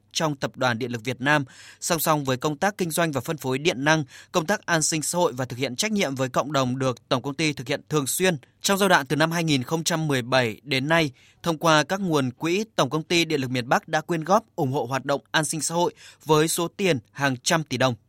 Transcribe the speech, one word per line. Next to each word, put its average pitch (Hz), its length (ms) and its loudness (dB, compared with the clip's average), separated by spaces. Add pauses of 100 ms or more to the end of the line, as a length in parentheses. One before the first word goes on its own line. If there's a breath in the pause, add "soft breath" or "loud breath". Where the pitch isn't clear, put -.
(140)
trong 156 220 -2
Tập - 220 -8
đoàn 123 220 0
Điện 120 120 -6
lực 117 120 -8
Việt 127 180 -6
Nam. 143 240 2 (360 loud breath)
Song 165 180 -2
song 151 240 0
với 131 140 0
công 151 200 -2
tác 202 200 -2
kinh 170 140 -2
doanh 165 200 0
và 131 100 -2
phân 160 160 -6
phối 131 200 -4
điện 147 260 -2
năng, 156 200 4 (280 loud breath)
công 165 140 0
tác 202 200 -2
an 165 160 2
sinh 156 200 -2
xã 170 160 -4
hội 165 160 2
và 127 120 -4
thực 120 140 -10
hiện 127 160 -4
trách 214 160 -2
nhiệm 170 240 -2
với 131 140 -2
cộng 143 220 -2
đồng 131 280 0
được 131 300 -4
tổng 135 120 0
công 143 120 -6
ty 151 200 -2
thực 127 140 -10
hiện 143 220 -4
thường 147 180 0
xuyên. 180 300 0 (240 soft breath)
Trong 196 160 2
giai 190 120 2
đoạn 147 160 6
từ 156 100 0
năm 160 160 2
hai 170 120 -2
nghìn 143 200 2
không 160 200 -2
trăm 160 240 0
mười 135 140 0
bảy 123 420 0
đến 139 240 -2
nay, 160 240 2 (320 soft breath)
thông 165 140 -2
qua 156 260 6
các 190 160 -2
nguồn 151 320 0
quỹ, 180 340 -2 (100)
Tổng 147 140 2
công 156 140 -4
ty 170 220 2
Điện 156 160 -2
lực 127 100 -4
miền 127 180 -4
Bắc 185 180 2
đã 160 140 0
quyên 160 220 -4
góp, 190 200 2 (120)
ủng 139 160 0
hộ 135 140 -2
hoạt 127 200 -4
động 139 160 -2 (100)
an 156 140 0
sinh 160 160 -6
xã 165 140 -6
hội 175 180 0 (320 loud breath)
với 156 220 4
số 170 200 -2
tiền 165 320 0 (120)
hàng 139 320 0
trăm 165 200 0
tỷ 127 140 -6
đồng. 127 180 2 (140)